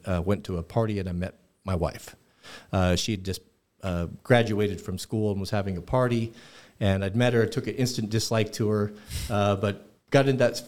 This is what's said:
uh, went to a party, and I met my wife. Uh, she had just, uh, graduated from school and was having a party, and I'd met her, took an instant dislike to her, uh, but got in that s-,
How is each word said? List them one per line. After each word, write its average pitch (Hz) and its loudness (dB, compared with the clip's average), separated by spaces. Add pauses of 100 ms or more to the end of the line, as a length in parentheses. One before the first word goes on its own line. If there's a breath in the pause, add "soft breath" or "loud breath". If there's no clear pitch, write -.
uh, 87 0
went 95 0
to 92 -6
a 82 -4
party, 107 -2
and 92 -4
I - -6
met 87 -4 (300)
my 95 -2
wife. - -4 (560 loud breath)
Uh, 90 4
she 113 -2
had 95 -4
just, 95 -6 (400)
uh, 87 -2 (160)
graduated 107 2
from 92 -8
school 107 -2
and 101 -2
was 98 -6
having 98 -2
a 85 -6
party, 117 0 (480 loud breath)
and 98 2
I'd 98 -2
met 123 4
her, 117 4
took - -2
an 107 -4
instant 123 -2
dislike 110 0
to 110 0
her, 104 0 (340 loud breath)
uh, 101 2
but 98 -4 (200)
got 139 4
in 131 2
that 123 2
s-, - -10